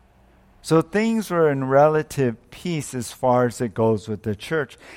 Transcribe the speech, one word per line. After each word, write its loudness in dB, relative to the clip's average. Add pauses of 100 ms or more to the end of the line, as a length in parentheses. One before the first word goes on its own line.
(600)
So 2
things -2
were 2
in -2
relative 2 (140)
peace -8
as -8
far 2
as -6
it -4
goes 0
with -8
the -4
church. -6 (180)